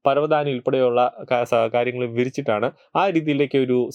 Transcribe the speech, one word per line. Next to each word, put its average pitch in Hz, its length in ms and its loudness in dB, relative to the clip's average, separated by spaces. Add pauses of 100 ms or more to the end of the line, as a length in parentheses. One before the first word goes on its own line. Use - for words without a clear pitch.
പരവതാനി 147 460 2
ഉൾപ്പെടെയുള്ള 127 480 0 (240)
ക-, 120 200 0
സ-, 117 300 0
കാര്യങ്ങൾ 123 320 -2
വിരിച്ചിട്ടാണ് 120 640 -2 (240)
ആ 185 140 2
രീതിയിലേക്ക് 147 480 0
ഒരു 123 380 0